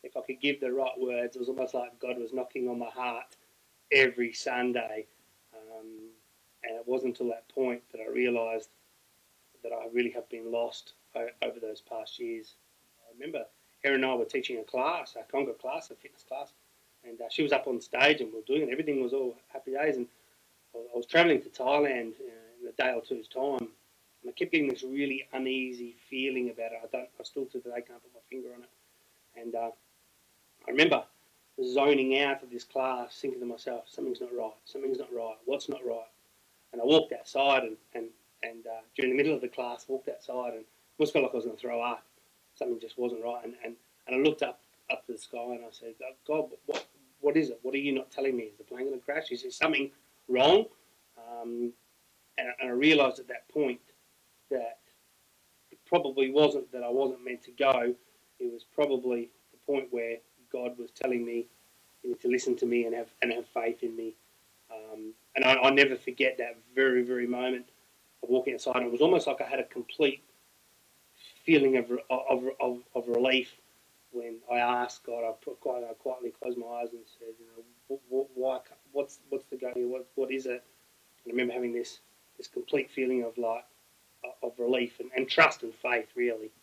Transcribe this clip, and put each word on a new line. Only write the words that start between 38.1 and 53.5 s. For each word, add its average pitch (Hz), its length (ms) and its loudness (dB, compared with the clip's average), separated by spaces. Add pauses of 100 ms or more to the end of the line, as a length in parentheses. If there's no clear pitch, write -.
and, 117 240 -10
uh, 113 140 -8 (160)
during 127 160 2
the 127 40 2
middle 147 160 4
of 127 100 -2
the 120 60 -6
class, 123 380 -8
walked 135 220 -6
outside 123 460 -6
and 110 100 -12 (340)
almost 151 140 2
felt 147 100 4
like 123 100 0
I 127 40 -4
was 113 80 -4
gonna 110 120 -6
throw 120 240 -4
up. 117 220 -4 (540)
Something 120 240 -4
just 113 180 -12
wasn't 117 240 -2
right. 120 220 -6
And, 117 100 -10 (100)
and, 117 120 -10 (320)
and 127 80 -2
I - 20 4
looked 147 240 4
up, - 160 -4 (320)
up - 160 -6
to 123 60 -10
the 110 60 -8
sky 120 360 -8
and 117 100 -10
I 113 60 -14
said, 113 240 -16 (320)
"God, 156 200 0 (200)
what, - 180 -4 (360)
what 143 160 4
is 143 140 4
it? 117 120 -10
What 131 120 -4
are 139 40 0
you 139 140 0
not 131 180 -2
telling 135 260 0
me? 117 80 -4
Is 107 140 -16
the - 60 -18
plane 127 220 -8
gonna 131 140 -4
crash? 156 300 -4
Is - 120 -6
there 127 100 -10
something 139 400 2 (360)
wrong?" 151 380 8 (500)
Um, 120 560 -6 (640)
and, 127 100 -4 (120)
and 127 100 -2
I - 20 -2
realised 139 480 6
at - 80 -16
that - 220 -12